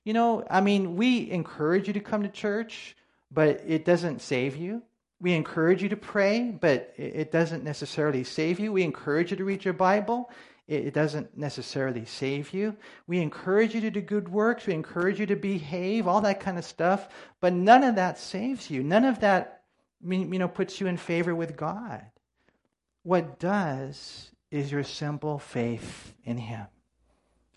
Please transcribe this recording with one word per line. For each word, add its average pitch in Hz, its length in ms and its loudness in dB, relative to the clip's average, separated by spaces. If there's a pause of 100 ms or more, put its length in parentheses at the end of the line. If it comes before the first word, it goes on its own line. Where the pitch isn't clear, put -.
you 214 80 -2
know, 233 360 2
I 185 120 4
mean, 196 340 2
we 233 360 2
encourage 180 580 0
you 202 60 -4
to 208 60 -2
come 208 220 -2
to 202 60 -4
church, 214 680 -6 (360)
but 147 340 4
it 160 180 0
doesn't 170 380 2
save 131 320 -2
you. 190 280 -8 (380)
We 180 120 2
encourage 165 500 2
you 202 60 0
to 208 80 -2
pray, 214 540 0
but 151 460 2
it, - 200 -8
it 156 160 -4
doesn't 165 320 0
necessarily 147 600 -2
save 165 360 -2
you. 214 100 -2
We 190 120 2
encourage 160 480 0
you 190 80 -4
to 190 60 -4
read 196 200 -4
your 185 100 0
Bible. 208 560 2 (380)
It, 143 180 -2
it 143 80 -6
doesn't 151 420 -2
necessarily 131 680 -4
save 139 480 -6
you. 208 240 -2 (300)
We 180 140 0
encourage 202 540 2
you 226 80 0
to 220 80 0
do 202 100 -2
good 196 280 -2
works. 214 380 0
We - 80 0
encourage 175 440 -2
you 208 80 0
to 202 100 2
behave, 185 680 -2
all 190 140 4
that 196 200 2
kind 185 180 -4
of 160 60 -6
stuff. 170 440 0 (320)
But 180 120 4
none 208 300 8
of 247 140 4
that 185 220 0
saves 233 520 -6
you. 131 120 0
None 185 220 4
of 262 160 2
that, 196 420 2 (380)
me-, 185 300 -2
you 185 80 -2
know, 180 100 0
puts 185 320 -4
you 196 80 -2
in 180 100 -2
favor 170 360 0
with 165 220 -4
God. 185 480 -8 (960)
What 165 360 0
does 151 920 -4 (200)
is 143 200 -2
your 143 140 -2
simple 147 560 -6
faith - 840 -6
in 120 160 -4
him. 110 280 -10 (920)